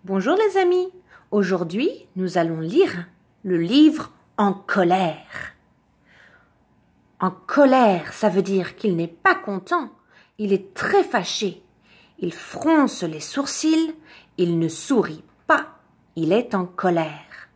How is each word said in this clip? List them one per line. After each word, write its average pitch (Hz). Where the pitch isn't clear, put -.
Bonjour 196
les 403
amis, 370
aujourd'hui 190
nous 180
allons 165
lire 180
le 185
livre 285
En 202
colère. 180
En 185
colère, 254
ça 214
veut 185
dire 190
qu'il 196
n'est 170
pas 359
content, 330
il 202
est 190
très -
fâché. 190
Il 180
fronce -
les 156
sourcils, 320
il 175
ne 165
sourit 170
pas, -
il 160
est 233
en 185
colère. 165